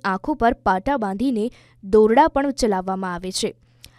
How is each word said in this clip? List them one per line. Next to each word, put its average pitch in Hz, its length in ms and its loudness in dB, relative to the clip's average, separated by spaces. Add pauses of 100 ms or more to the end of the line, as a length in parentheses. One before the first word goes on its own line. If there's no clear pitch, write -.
આંખો 196 300 -4
પર 233 200 2
પાટા 202 440 -2
બાંધીને 220 540 -4 (320)
દોરડા 214 440 6
પણ 277 240 -2
ચલાવવામાં 190 640 -4
આવે 180 180 -10
છે, - 240 -6 (440)